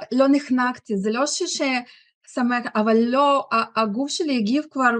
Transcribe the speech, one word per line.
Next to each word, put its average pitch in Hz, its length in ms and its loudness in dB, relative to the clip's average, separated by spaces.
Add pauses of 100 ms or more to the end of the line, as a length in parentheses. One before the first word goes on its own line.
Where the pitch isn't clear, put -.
(120)
לא 262 180 4
נחנקתי, 254 680 0
זה 196 140 -2
לא 254 160 -2
ש-, 294 160 -4
ששמח, 247 1200 -4 (120)
אבל 220 220 2
לא, 269 560 2
ה-, 226 300 -2
הגוף 226 280 -2
שלי 294 260 -2
הגיב 240 340 0
כבר 254 300 0